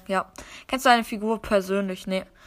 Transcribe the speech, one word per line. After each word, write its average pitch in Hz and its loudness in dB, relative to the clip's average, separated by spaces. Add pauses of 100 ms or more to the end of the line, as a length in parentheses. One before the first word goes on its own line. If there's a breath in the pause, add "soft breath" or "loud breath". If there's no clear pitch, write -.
Ja. 190 -2 (340 loud breath)
Kennst 269 -2
du - 10
deine 233 6
Figur 220 -2
persönlich? 190 -2
Nee. 190 -2 (220 loud breath)